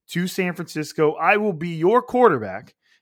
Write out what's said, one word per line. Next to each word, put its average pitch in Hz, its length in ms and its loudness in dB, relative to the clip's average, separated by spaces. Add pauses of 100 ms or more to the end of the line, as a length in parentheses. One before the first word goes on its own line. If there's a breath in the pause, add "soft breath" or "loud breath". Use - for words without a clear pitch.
(120)
to 180 180 -2
San 180 260 -4
Francisco. 156 600 -2
I 180 240 2
will 208 140 0
be 165 180 -6
your 175 300 4
quarterback," 131 760 0 (260)